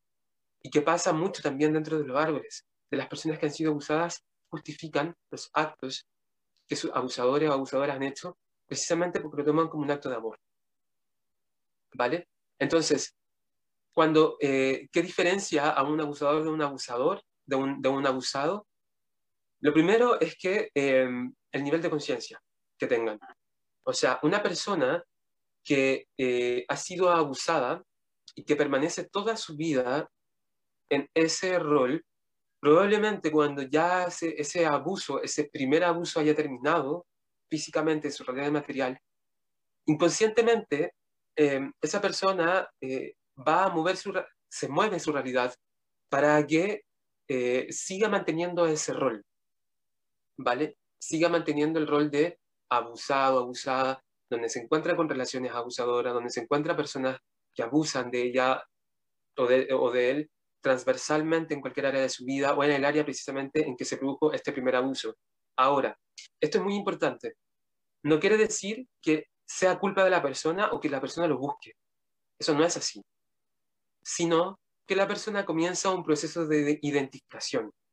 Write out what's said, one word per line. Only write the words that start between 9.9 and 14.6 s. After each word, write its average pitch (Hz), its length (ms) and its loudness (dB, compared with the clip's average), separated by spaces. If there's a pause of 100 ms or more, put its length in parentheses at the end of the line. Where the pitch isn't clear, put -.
acto 143 180 -4
de 127 80 -4
amor. 113 220 -8 (1600)
¿Vale? 135 340 -2 (300)
Entonces, 151 580 0 (760)
cuando, 156 480 4
eh, 135 520 0